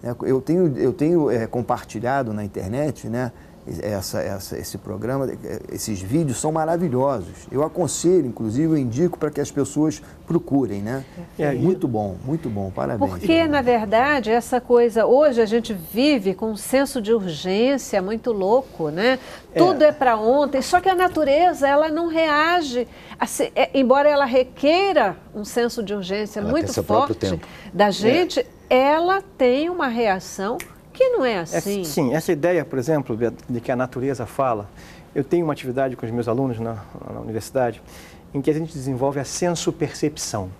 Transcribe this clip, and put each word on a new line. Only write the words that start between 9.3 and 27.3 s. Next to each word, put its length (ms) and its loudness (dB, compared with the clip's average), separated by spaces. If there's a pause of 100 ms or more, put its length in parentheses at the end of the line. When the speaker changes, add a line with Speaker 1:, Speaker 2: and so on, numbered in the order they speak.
Speaker 1:
que 100 -4
as 80 -4
pessoas 540 -2 (240)
procurem, 560 0
né? 200 -6 (360)
Speaker 2:
É, 120 2
e 60 -2
Speaker 1:
Muito 300 2
bom, 360 -2
muito 240 -4
bom, 220 -4
parabéns. 400 -2
Speaker 3:
Porque, 380 0
na 160 0
verdade, 680 2
essa 320 0
coisa, 460 4
hoje 340 6
a 60 4
gente 260 0
vive 600 0
com 160 -4
um 40 -6
senso 460 0
de 100 -2
urgência 920 0
muito 280 -4
louco, 580 0
né? 280 0 (340)
Speaker 2:
É. 60 -2
Speaker 3:
Tudo 260 6
é 80 8
pra 240 2
ontem, 460 2
só 180 2
que 80 0
a 60 4
natureza, 720 2
ela 220 4
não 180 -2
reage, 800 2 (320)
a 60 0
se-, 300 -4
é, 180 2
embora 340 4
ela 180 4
requeira 920 2 (160)
um 100 -10
senso 380 -2
de 100 -6
urgência 480 -6
Speaker 4:
Ela 120 -4
Speaker 3:
muito 140 0
Speaker 4:
tem 100 -6
seu 80 -2
próprio 320 2
Speaker 3:
forte 160 -2